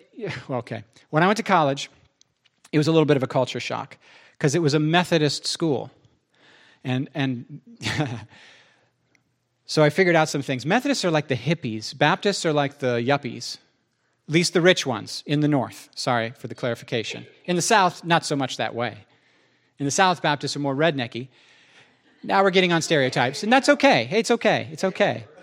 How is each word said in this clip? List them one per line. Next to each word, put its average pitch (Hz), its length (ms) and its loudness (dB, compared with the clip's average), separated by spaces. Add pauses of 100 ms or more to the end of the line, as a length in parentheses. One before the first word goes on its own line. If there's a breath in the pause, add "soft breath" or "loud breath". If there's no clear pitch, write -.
(180)
<laughs> 202 300 -10
well, 127 120 -4
okay, 113 240 -12 (260 soft breath)
when 156 140 4
I 180 40 6
went 202 100 4
to 220 60 -6
college, 147 460 2 (840)
it - 60 2
was 147 100 2
a 165 40 2
little 160 140 6
bit 143 120 4
of 123 60 -2
a 127 40 -4
culture 127 320 -2
shock - 380 -10 (400 soft breath)
'cause 143 180 0
it 175 60 2
was 143 120 2
a 156 60 4
Methodist 156 680 0
school. 135 440 -4 (920 soft breath)
And, 127 300 -4
and 135 480 -6 (200)
<laughs> 127 380 -4 (1500 soft breath)
so - 180 2
I 147 60 6
figured 175 260 2
out 156 140 2
some 143 120 -4
things. 127 240 -6
Methodists 247 380 0
are 180 80 0
like 151 160 0
the 131 80 0
hippies. 120 600 -6
Baptists 180 480 0
are 160 80 0
like 143 260 0
the 123 180 0
yuppies. 120 600 -4 (720)
At 147 60 -6
least 170 200 2
the 180 80 2
rich 175 240 4
ones - 400 -8
in 147 140 0
the 151 80 2
North. 127 480 -2
Sorry 117 360 -2
for - 160 -16
the 117 80 -12
clarification. - 720 -6 (200)
In 180 100 -2
the 170 60 0
South, 185 420 2
not 170 220 0
so 151 100 -4
much 135 220 -6
that 110 180 -4
way. 113 240 -6 (800)
In 139 60 -4
the 143 60 -2
South, 180 300 2
Baptists 147 340 -2
are 151 40 -8
more 139 160 -4
rednecky. 135 540 -2 (920 soft breath)
Now 196 200 2
we're 196 80 4
getting 180 200 4
on 165 100 2
stereotypes, 131 600 0
and 208 80 0
that's 262 180 4
okay. 262 420 4
It's 214 200 0
okay. 151 400 0
It's 156 120 -8
okay. 175 420 0 (180)